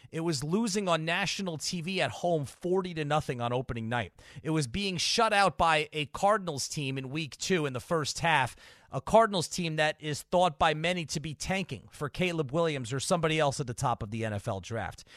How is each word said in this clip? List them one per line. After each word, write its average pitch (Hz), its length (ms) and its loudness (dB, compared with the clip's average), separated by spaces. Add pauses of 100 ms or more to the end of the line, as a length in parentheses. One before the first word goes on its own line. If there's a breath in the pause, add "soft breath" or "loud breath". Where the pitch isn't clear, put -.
(120)
It 160 100 -6
was 160 220 -2
losing 196 440 0
on 160 160 2
national 180 540 -2
T 170 240 -6
V 175 200 -2
at 131 100 0
home 165 340 0
forty 185 480 -2
to 156 100 -4
nothing 143 380 0
on 120 100 -2
opening 120 380 -2
night. 120 240 -2 (280 loud breath)
It 160 100 -4
was 156 160 0
being 185 300 -2
shut 220 360 2
out 196 240 4
by 156 340 4
a 151 160 -2
Cardinals 190 600 0
team 135 280 -4
in 131 120 -6
week 147 280 -6
two 175 280 0
in 135 80 -2
the 123 60 -4
first 156 400 -2
half, 151 360 2 (360 loud breath)
a 135 100 -4
Cardinals 202 460 4
team 165 300 -4
that 156 220 0
is 151 240 -6
thought 180 360 2
by 160 140 4
many 170 320 0
to 156 140 -6
be 151 140 -10
tanking 185 580 -6
for 143 180 -6
Caleb 170 420 -2
Williams 143 420 0
or 135 60 -2
somebody 160 400 2
else 143 200 2
at 139 80 -2
the 123 60 -4
top 123 300 0
of 104 80 -8
the 113 140 -4
N 110 80 -2
F 98 140 -4
L 98 120 -2
draft. 95 460 -8 (120)